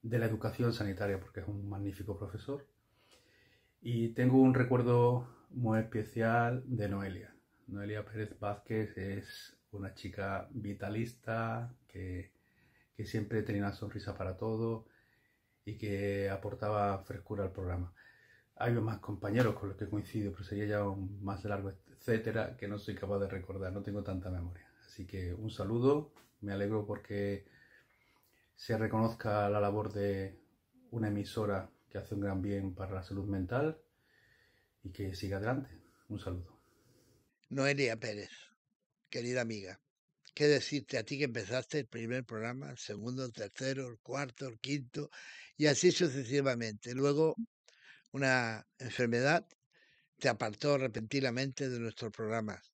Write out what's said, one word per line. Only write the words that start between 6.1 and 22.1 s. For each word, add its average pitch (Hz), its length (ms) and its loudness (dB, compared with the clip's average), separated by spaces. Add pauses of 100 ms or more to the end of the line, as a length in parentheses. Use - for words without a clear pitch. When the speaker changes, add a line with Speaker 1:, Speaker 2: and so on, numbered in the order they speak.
Speaker 1:
de 104 220 0
Noelia. 98 460 -4 (320)
Noelia 101 380 -6
Pérez 107 340 -8
Vázquez 107 580 -2
es - 600 -6 (140)
una 98 240 -8
chica 95 560 -4
vitalista, 113 1200 -4 (120)
que, 92 460 -8 (600)
que 107 100 -6
siempre 107 380 0
tenía 101 200 0
una 101 100 0
sonrisa 101 440 -8
para 95 200 -4
todo 113 500 -2 (760)
y 104 120 -8
que 98 540 0
aportaba 101 720 0
frescura 101 400 -4
al 92 80 -2
programa. 90 420 -2 (600)
Hay 120 160 2
más 113 260 2
compañeros 107 560 2
con 101 140 -6
los 98 100 -8
que 107 60 -4
he 98 40 -8
coincidido, 101 440 -2
pero 98 120 -10
sería 104 200 -4
ya 104 240 2
un, 98 340 -6
más 98 220 -6
largo, 98 300 -2 (160)
etcétera, 110 680 0